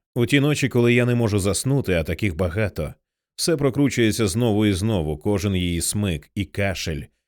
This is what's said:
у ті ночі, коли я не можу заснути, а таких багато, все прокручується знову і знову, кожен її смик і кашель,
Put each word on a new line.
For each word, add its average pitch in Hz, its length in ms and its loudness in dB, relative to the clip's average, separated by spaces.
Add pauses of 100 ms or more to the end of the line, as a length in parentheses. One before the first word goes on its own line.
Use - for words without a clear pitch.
(160)
у 120 100 2
ті 143 140 2
ночі, 143 300 0
коли 120 240 4
я 120 120 4
не 123 100 2
можу 107 240 2
заснути, 101 540 0
а 82 100 2
таких 90 320 -4
багато, 90 580 -4 (420)
все 165 220 0
прокручується 120 720 2
знову 110 380 2
і 101 80 4
знову, 85 440 -2
кожен 101 380 0
її 87 260 0
смик 95 540 -4
і 98 100 -2
кашель, 87 560 -4 (260)